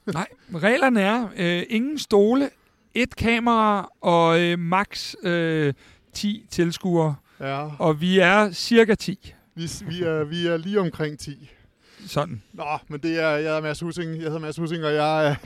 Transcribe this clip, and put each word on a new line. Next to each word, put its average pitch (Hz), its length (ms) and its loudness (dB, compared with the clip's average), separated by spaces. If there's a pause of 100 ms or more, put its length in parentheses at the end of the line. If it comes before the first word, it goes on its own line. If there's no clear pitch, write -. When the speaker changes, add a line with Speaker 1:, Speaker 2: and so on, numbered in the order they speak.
Speaker 1:
Nej, 185 220 -4 (280)
reglerne 233 460 2
er, 214 260 0 (100)
øh, 175 320 -2
ingen 254 300 -2
stole, 226 500 4 (440)
et 247 220 -2
kamera 226 760 2 (100)
og, 170 400 4
øh, 175 180 0
max, 180 640 -4
øh, 160 500 0 (400)
ti - 360 -4
tilskuere. 170 680 0 (240)
Speaker 2:
Ja. 139 300 -6 (100)
Speaker 1:
Og 156 220 2
vi 185 180 4
er 196 320 6
cirka 220 440 4
ti. - 380 -8 (220)
Speaker 2:
Vi 165 120 -8
s-, - 220 -12
vi 175 120 -8
er, 160 220 -2
vi 170 240 -4
er 170 100 0
lige 196 220 -2
omkring 156 400 -4
ti. 143 320 -16 (540)
Speaker 1:
Sådan. 143 360 -6 (120)
Speaker 2:
Nå, 165 100 -12 (240)
men 147 120 -12
det 165 240 -2
er, 160 60 2
jeg 156 280 0
er 156 40 -2
Mads 151 180 -6
Hussing, 170 320 -6
jeg 160 100 -8
hedder 160 180 -6
Mads 156 180 -8
Hussing, 165 260 -4
og 151 100 0
jeg 151 340 2
er, 143 80 2 (100)